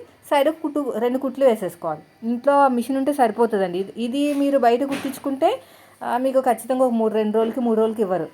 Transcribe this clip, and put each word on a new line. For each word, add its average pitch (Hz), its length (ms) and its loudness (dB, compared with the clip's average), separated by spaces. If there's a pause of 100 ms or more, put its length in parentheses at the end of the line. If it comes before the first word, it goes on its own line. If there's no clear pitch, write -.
(300)
సైడ్ 285 200 2
కుట్టు, 285 480 -4
రెండు 247 200 0
కుట్లు 269 280 -2
వేసేసుకోవాలి. 175 560 0 (220)
ఇంట్లో 269 440 4
మిషన్ 254 300 0
ఉంటే 269 160 0
సరిపోతుందండి. 220 640 0
ఇది, 196 260 -6
ఇది 285 300 -2
మీరు 277 240 2
బయట 240 260 4
కుట్టించుకుంటే, 277 800 -2 (420)
ఆ, 240 140 -2
మీకు 262 220 0
ఖచ్చితంగా 254 460 0
ఒక 254 60 0
మూడు, 220 220 0
రెండు 214 240 0
రోజులకి, 226 220 0
మూడు 233 200 0
రోజులకి 220 220 0
ఇవ్వరు. 180 320 -2